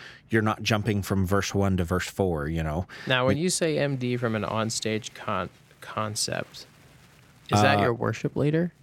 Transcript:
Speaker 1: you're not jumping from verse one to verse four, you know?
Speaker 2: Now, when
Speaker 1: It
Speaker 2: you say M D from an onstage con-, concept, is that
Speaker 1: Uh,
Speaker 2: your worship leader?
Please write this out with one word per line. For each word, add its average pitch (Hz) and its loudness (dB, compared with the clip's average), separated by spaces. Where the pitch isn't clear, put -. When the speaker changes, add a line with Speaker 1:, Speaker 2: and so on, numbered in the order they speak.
Speaker 1:
you're 110 4
not 107 0
jumping 104 0
from 95 2
verse 98 0
one 98 4
to 90 2
verse 90 0
four, 82 -2
you 82 -2
know? 80 -2
Speaker 2:
Now, 127 2
when 135 2
Speaker 1:
It - -2
Speaker 2:
you 180 0
say 160 0
M 143 0
D 123 -2
from 117 0
an 104 0
onstage 110 -2
con-, 92 -4
concept, - -6
is 104 6
that 135 6
Speaker 1:
Uh, 101 4
Speaker 2:
your 117 2
worship 117 -2
leader? 156 2